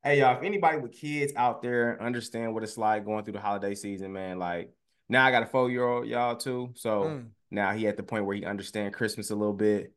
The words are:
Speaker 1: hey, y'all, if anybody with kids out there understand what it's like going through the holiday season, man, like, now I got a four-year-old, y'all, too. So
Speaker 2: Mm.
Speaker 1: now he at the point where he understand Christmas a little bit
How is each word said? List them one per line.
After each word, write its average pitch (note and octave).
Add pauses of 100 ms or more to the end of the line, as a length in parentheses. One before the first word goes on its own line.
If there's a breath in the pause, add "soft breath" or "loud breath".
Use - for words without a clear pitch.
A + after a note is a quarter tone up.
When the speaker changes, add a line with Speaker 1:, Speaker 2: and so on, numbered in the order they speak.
Speaker 1:
hey, C#3+
y'all, B2+
if C#3+
anybody F3
with A#2+
kids D3
out B2
there A#2+
understand A#2
what A2
it's G#2+
like G#2+
going G#2+
through G#2
the G2+
holiday G2+
season, G2
man, F#2
like, F2 (360)
now C3
I C3
got A#2+
a A2
four-year-old, B2
y'all, A#2+
too. B2
So G#2+
Speaker 2:
Mm. C#3 (240)
Speaker 1:
now G2+
he G#2+
at G#2
the G#2
point G#2+
where G2
he F#2
understand G2+
Christmas A2
a G#2
little G#2
bit G#2